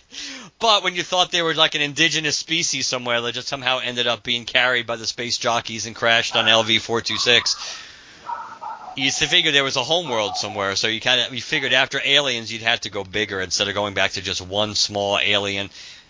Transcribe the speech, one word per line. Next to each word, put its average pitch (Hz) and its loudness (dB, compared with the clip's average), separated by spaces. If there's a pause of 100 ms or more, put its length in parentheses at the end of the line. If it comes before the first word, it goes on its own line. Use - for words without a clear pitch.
(580)
But 208 4
when 180 -2
you 170 -2
thought 180 0
they 175 0
were, 160 2
like, 156 2
an 151 0
indigenous 147 0
species 160 -2
somewhere 123 0
that 117 -4
just 123 -6
somehow 127 -2
ended 120 -2
up 117 -2
being 120 -2
carried 123 2
by 117 -2
the 113 -8
space 120 -4
jockeys 113 -2
and 113 -10
crashed 117 2
on 113 4
L 113 6
V 110 4
four 113 0
two - -4
six, - 2 (1160)
you 135 -4
used 135 0
to 151 0
figure 160 4
there 143 6
was 135 0
a 127 0
home 160 0
world 107 0
somewhere. 101 -2
So 113 0
you 110 0
kinda, 123 2
you 127 -6
figured 135 -2
after 131 2
Aliens 131 2
you'd 110 -8
have 117 2
to 107 -8
go 101 -4
bigger 98 -2
instead 92 -2
of 98 -4
going 101 -2
back 95 2
to 98 -6
just 95 -4
one 101 -2
small 101 0
alien. 98 0 (400)